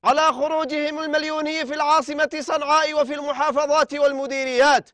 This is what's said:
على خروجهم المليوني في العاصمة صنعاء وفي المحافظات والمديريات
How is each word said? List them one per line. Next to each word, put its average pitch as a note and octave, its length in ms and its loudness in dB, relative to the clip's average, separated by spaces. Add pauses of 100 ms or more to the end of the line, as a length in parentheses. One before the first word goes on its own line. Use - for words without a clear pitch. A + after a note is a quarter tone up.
على C4+ 180 2
خروجهم D4+ 800 0
المليوني D#4 680 -2
في C4+ 80 -8
العاصمة D4 560 0 (100)
صنعاء D4+ 540 0
وفي D4 200 0
المحافظات C#4+ 800 0
والمديريات C4+ 1000 2